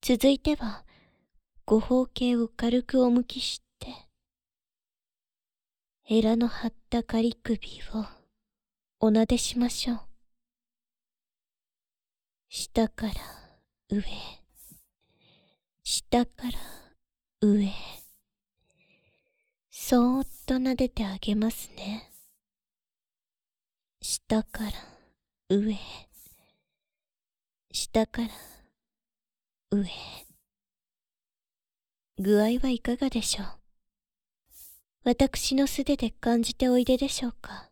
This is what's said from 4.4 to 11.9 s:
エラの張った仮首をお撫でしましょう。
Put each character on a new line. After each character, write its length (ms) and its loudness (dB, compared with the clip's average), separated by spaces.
エ 140 4
ラ 120 4
の 120 2
張 220 -4
っ 40 -10
た 140 0
仮 320 0
首 240 -2
を 140 -6
お 100 6
撫 180 6
で 100 2
し 220 -4
ま 100 2
し 220 -4
ょ 20 0
う。 60 -4